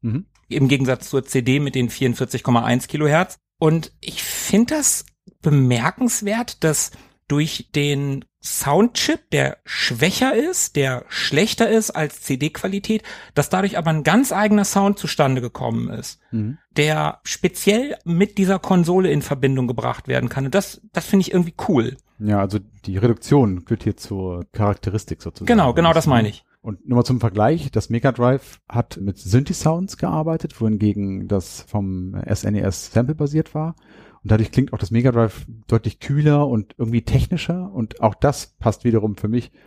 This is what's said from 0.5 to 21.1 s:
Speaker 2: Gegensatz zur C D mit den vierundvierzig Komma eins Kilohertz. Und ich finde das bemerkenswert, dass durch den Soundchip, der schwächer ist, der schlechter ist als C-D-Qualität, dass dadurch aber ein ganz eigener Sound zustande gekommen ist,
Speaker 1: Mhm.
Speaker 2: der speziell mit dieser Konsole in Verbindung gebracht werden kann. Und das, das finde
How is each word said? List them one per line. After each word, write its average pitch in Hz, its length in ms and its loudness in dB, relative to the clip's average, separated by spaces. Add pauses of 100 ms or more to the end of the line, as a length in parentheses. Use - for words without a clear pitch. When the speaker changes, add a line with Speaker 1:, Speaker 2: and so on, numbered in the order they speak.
Speaker 2:
Gegensatz 131 420 0
zur 135 160 -2
C - 160 0
D 131 180 2
mit 143 140 -4
den 123 160 -2
vierundvierzig 123 540 -4
Komma 117 220 2
eins 120 220 0
Kilohertz. 151 520 0 (180)
Und 160 420 0
ich - 220 -12
finde - 540 0
das - 320 -2 (340)
bemerkenswert, 160 1200 0
dass 156 280 0 (360)
durch 147 460 -2
den 143 520 -2 (200)
Soundchip, - 840 0
der 139 340 0
schwächer 185 720 0
ist, 311 400 -2
der 131 320 -2
schlechter 208 640 0
ist 220 220 2
als 151 300 -6
C-D-Qualität, 190 800 -4 (320)
dass - 160 0
dadurch 196 280 0
aber 165 120 0
ein 156 140 0
ganz 220 300 4
eigener 208 320 4
Sound 202 340 2
zustande 135 400 0
gekommen 117 500 -4
ist, - 300 -12 (120)
Speaker 1:
Mhm. 113 260 -4 (180)
Speaker 2:
der 151 480 0
speziell 226 800 -2
mit 175 340 0
dieser 190 220 2
Konsole 180 500 4
in 147 120 2
Verbindung 135 440 0
gebracht 120 440 -4
werden 127 180 0
kann. 135 180 -4
Und 131 80 -2
das, - 280 -2 (100)
das - 140 -6
finde 196 160 4